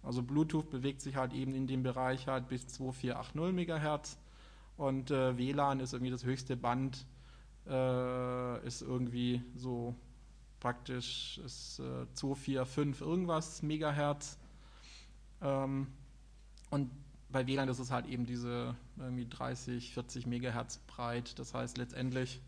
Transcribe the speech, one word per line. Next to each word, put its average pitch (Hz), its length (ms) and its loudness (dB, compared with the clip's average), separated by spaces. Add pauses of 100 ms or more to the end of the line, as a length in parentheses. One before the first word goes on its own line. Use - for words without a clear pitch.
Also 123 180 0
Bluetooth 156 480 4
bewegt 135 320 0
sich 139 140 -4
halt 127 180 2
eben 131 220 0
in 131 120 2
dem 131 160 2
Bereich 127 440 2
halt 127 220 2
bis 127 180 -2
zwei 131 240 -4
vier 123 260 -2
acht 120 160 -8
null 170 200 2
Megahertz. 156 640 2 (580)
Und, 135 340 2
äh, 131 280 6
W 127 160 2
lan 139 260 6
ist 127 140 -2
irgendwie 123 180 0
das 123 140 -2
höchste 131 320 2
Band, 127 480 2 (600)
äh, 127 1000 2
ist 120 140 -4
irgendwie 123 600 2 (140)
so 120 400 -2 (640)
praktisch - 840 -2
ist, - 340 -10
äh, 127 340 -4
zwei 139 220 0
vier 135 300 0
fünf 143 340 2
irgendwas 165 600 2
Megahertz. 147 760 2 (1040)
Ähm, 135 460 2 (840)
und 143 220 2 (380)
bei 131 160 2
W 135 100 2
lan 135 120 4
ist 127 120 2
es 123 120 -2
halt 123 140 2
eben 123 200 0
diese 120 480 -2 (220)
irgendwie 123 320 -4
dreißig, 127 680 -4
vierzig 123 320 -4
Megahertz 120 520 0 (100)
breit. 120 500 -4
Das 127 160 -8
heißt 123 240 -2
letztendlich 127 720 -2